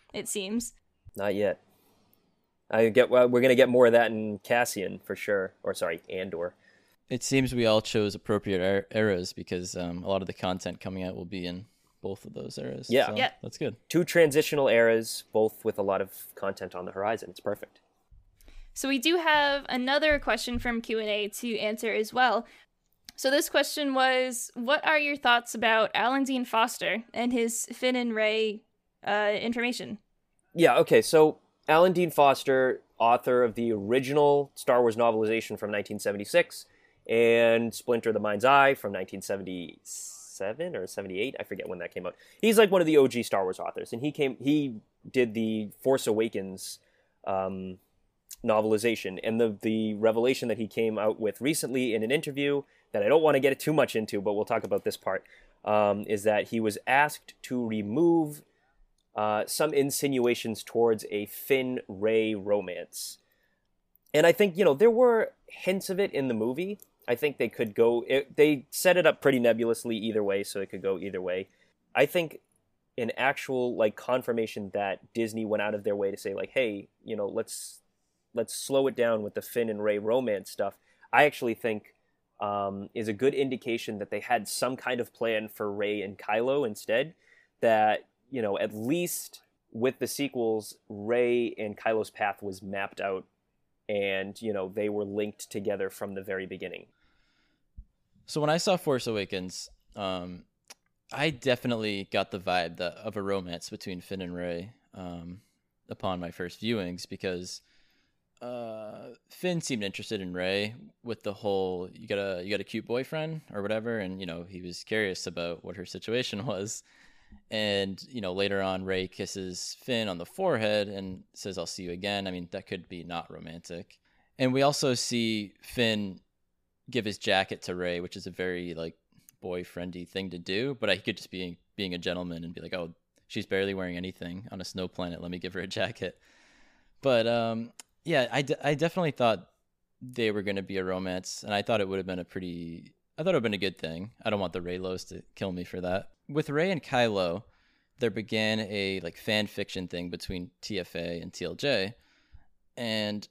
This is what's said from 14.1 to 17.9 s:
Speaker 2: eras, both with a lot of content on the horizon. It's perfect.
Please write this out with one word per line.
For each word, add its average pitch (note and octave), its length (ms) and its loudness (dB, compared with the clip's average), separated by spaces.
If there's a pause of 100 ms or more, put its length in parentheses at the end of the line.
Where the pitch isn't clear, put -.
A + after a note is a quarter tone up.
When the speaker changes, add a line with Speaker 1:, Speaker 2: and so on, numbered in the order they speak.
Speaker 2:
eras, A2+ 640 4
both A2 320 2
with A2 120 0
a G#2 60 -2
lot G2 180 2
of F#2+ 120 -6 (240)
content G2 380 -6
on F2+ 100 -10
the F#2 80 -10
horizon. G2+ 380 -4
It's - 100 -18
perfect. - 400 -8 (920)